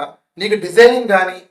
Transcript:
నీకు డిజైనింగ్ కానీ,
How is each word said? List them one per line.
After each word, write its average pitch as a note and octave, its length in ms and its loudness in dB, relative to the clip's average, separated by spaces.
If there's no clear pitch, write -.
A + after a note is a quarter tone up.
నీకు G#3 180 -4
డిజైనింగ్ A3 580 2
కానీ, F#3 240 -2